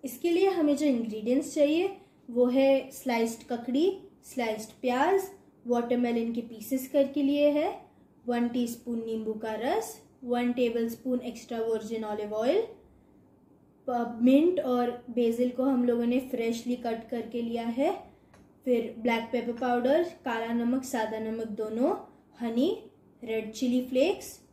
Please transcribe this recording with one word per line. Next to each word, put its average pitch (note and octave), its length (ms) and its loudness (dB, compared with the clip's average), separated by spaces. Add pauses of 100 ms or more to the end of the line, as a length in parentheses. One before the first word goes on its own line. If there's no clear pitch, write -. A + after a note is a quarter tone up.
इसके E4+ 260 -2
लिए F#4+ 180 4
हमें D4+ 280 2
जो D4+ 80 0
ingredients A#3 680 0
चाहिए D#4+ 420 2 (320)
वो A#3+ 160 4
है C4+ 460 4
sliced A3+ 560 -2
ककड़ी, C4 540 0 (220)
sliced A3 580 -6
प्याज, D4 400 2 (460)
watermelon A#3+ 680 0
के A#3+ 80 -4
pieces C4 480 -6
करके C#4 340 2
लिए C#4+ 280 4
है, D#4+ 300 0 (460)
one A#3+ 200 0
teaspoon A#3 580 -4
नींबू A3 280 -4
का A3 200 -6
रस, D4 480 -4 (220)
one A#3+ 300 0
tablespoon A#3+ 680 0
extra A#3+ 400 -10
virgin A3 440 -2
olive G#3 300 -6
oil, C#4 340 2 (1200)
प-, A#3 320 -2
mint D4 380 8
और A#3+ 500 0
basil A#3+ 400 2
को B3+ 140 -2
हम B3+ 220 2
लोगों A#3 200 2
ने B3 140 2
freshly A#3+ 560 -4
cut A3+ 340 -6
करके A#3 320 -6
लिया A#3 240 -4
है, C#4 380 0 (600)
फिर B3 320 0
black A3+ 340 -2
pepper A#3+ 200 -2
powder, B3 520 2
काला A#3 500 -6
नमक, A#3+ 300 0
सादा A3 360 -4
नमक A3 280 -6
दोनों, A3 480 0 (460)
honey, B3 500 -2 (320)
रेड A3 280 -4
चिली B3 340 0
फ्लेक्स C#4+ 540 0 (120)